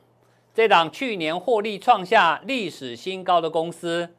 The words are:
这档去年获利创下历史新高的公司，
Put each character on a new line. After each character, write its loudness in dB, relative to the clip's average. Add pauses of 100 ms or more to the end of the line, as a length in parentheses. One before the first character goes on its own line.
(540)
这 2
档 4
去 -6
年 -4
获 0
利 -6
创 2
下 4
历 -4
史 -12
新 -10
高 4
的 -4
公 -4
司， -6